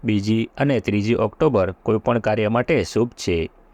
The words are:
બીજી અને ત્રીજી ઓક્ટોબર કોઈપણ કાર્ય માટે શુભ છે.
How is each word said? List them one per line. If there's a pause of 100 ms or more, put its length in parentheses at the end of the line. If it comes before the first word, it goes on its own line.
બીજી
અને
ત્રીજી
ઓક્ટોબર
કોઈપણ
કાર્ય
માટે
શુભ
છે. (240)